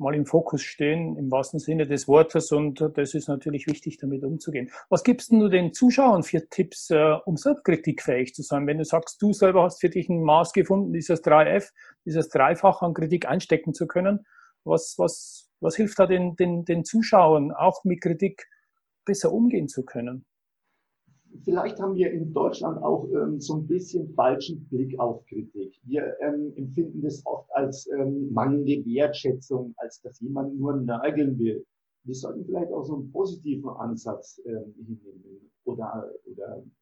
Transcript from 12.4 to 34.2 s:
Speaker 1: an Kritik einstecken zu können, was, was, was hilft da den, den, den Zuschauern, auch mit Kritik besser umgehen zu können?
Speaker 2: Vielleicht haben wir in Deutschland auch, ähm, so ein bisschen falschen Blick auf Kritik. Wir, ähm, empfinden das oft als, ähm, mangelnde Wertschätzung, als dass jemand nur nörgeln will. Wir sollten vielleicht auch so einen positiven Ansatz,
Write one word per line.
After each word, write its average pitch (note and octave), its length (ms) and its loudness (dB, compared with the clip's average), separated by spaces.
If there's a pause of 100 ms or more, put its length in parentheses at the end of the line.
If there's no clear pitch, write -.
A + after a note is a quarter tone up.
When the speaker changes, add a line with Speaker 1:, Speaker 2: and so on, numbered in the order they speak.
Speaker 1:
an E3+ 140 -2
Kritik E3 320 -2
einstecken D#3+ 480 0
zu E3 140 -4
können, G3 320 0 (420)
was, D#3+ 360 -2
was, - 600 -4
was E3 160 -2
hilft G#3+ 240 0
da F#3+ 80 6
den, F3+ 300 0
den, F3 280 0
den E3+ 200 -2
Zuschauern, D#3+ 640 4
auch F3 320 2
mit F3 180 0
Kritik F#3 460 -2 (580)
besser G3 280 0
umgehen A3+ 340 2
zu C3 180 -6
können? B2 400 -10 (1200)
Speaker 2:
Vielleicht F#3 340 -2
haben F#3+ 160 -2
wir F3+ 160 2
in D#3+ 220 -6
Deutschland D#3+ 500 -2
auch, D#3+ 300 -2
ähm, D3+ 280 -2
so D#3 180 -6
ein D3+ 80 -6
bisschen E3+ 480 -4
falschen C3 540 0
Blick C3 300 -4
auf A#2 280 -4
Kritik. G#2 480 -12 (100)
Wir, C#3 360 -4
ähm, D3 360 -4
empfinden D#3 460 -6
das - 240 -6
oft - 280 -8
als, C#3 320 -4 (120)
ähm, C#3 340 -4
mangelnde C#3 540 0
Wertschätzung, B2+ 920 -4
als - 240 -14
dass B2+ 200 -20
jemand C#3 380 -8
nur C#3 180 -2
nörgeln C3 600 -2
will. A2 260 -2 (400)
Wir B2+ 100 -12
sollten - 320 -12
vielleicht E3+ 260 -4
auch D3 120 -6
so D3 120 -8
einen C3+ 160 -10
positiven D3 560 -6
Ansatz, A2+ 800 -10